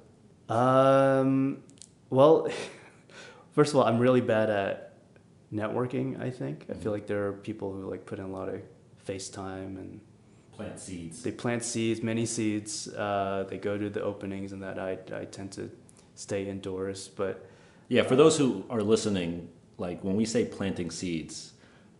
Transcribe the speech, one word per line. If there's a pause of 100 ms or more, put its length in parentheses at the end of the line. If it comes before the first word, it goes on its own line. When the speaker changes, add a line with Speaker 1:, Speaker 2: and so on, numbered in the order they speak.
(480)
Speaker 1:
Um, (480)
well, (540)
<laughs>
first
of
all,
I'm
really
bad
at (600)
networking,
I
think.
I
feel
Speaker 2:
Mm-hmm.
Speaker 1:
like
there
are
people
who,
like,
put
in
a
lot
of (440)
FaceTime
and (520)
Speaker 2:
Plant
seeds.
Speaker 1:
they
plant
seeds,
many
seeds.
Uh,
they
go
to
the
openings
and
that.
I, (180)
I
tend
to (460)
stay
indoors,
but (400)
Speaker 2:
Yeah,
for
those
who
are
listening, (280)
like,
when
we
say
planting
seeds, (460)